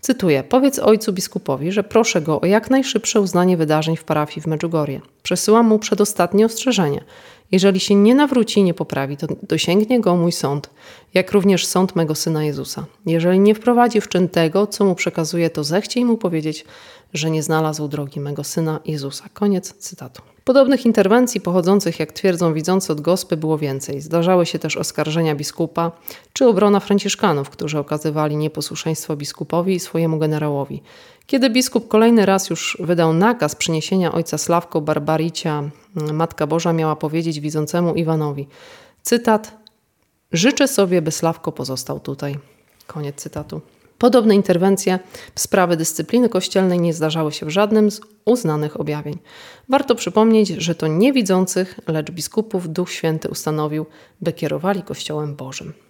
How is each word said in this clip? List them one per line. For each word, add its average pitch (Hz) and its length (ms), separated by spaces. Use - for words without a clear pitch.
Cytuję: 175 420
„Powiedz 262 360
ojcu 214 340
biskupowi, 175 600
że 202 100
proszę 220 380
go 151 200
o - 60
jak 214 240
najszybsze 262 500
uznanie 180 360
wydarzeń 156 400
w - 80
parafii 151 360
w 156 60
Medjugorje. 156 540
Przesyłam 220 440
mu 214 120
przedostatnie 202 680
ostrzeżenie. 226 580
Jeżeli 190 280
się 202 140
nie 208 200
nawróci 262 460
i 196 40
nie 175 100
poprawi, 139 420
to 156 100
dosięgnie 208 580
go 175 160
mój 170 160
sąd, 143 380
jak 185 180
również 190 340
sąd 185 300
mego 156 180
syna 151 300
Jezusa. 139 420
Jeżeli 170 340
nie 208 140
wprowadzi 233 460
w - 80
czyn 180 200
tego, 175 380
co 208 180
mu 190 100
przekazuje, 165 560
to 151 140
zechciej 202 400
mu 233 120
powiedzieć, 156 480
że 160 160
nie 156 120
znalazł 156 460
drogi 143 320
mego 143 240
syna 160 400
Jezusa”. 139 400
Koniec 202 400
cytatu. - 480
Podobnych 262 420
interwencji 220 540
pochodzących, 180 600
jak 156 120
twierdzą 170 420
widzący, 175 380
od 151 80
gospy 170 360
było 156 220
więcej. 139 420
Zdarzały 170 460
się - 120
też - 180
oskarżenia 156 580
biskupa 165 580
czy 262 140
obrona 202 340
franciszkanów, 196 680
którzy 151 280
okazywali 151 580
nieposłuszeństwo 156 800
biskupowi 170 580
i 175 60
swojemu 165 380
generałowi. 147 640
Kiedy 262 240
biskup 240 380
kolejny 220 380
raz 190 240
już - 300
wydał 170 320
nakaz 190 420
przyniesienia 170 580
ojca 160 260
Sławko 170 420
Barbaricia, 156 880
Matka 160 340
Boża 165 260
miała 156 240
powiedzieć 160 440
widzącemu 156 540
Iwanowi, 151 540
cytat: 226 540
„Życzę 262 360
sobie, 185 340
by 156 80
Sławko 165 420
pozostał 131 480
tutaj”. 139 380
Koniec 143 300
cytatu. 156 440
Podobne 233 360
interwencje 190 640
w - 60
sprawy 175 360
dyscypliny 165 520
kościelnej 185 520
nie 170 140
zdarzały 156 380
się - 140
w 151 40
żadnym 208 400
z 202 100
uznanych 156 560
objawień. 147 380
Warto 269 260
przypomnieć, 220 540
że 165 260
to 160 120
nie 180 260
widzących, 185 760
lecz 156 240
biskupów 175 640
Duch 180 180
Święty 160 380
ustanowił, 156 580
by 165 120
kierowali 170 500
Kościołem 151 540
Bożym. 135 360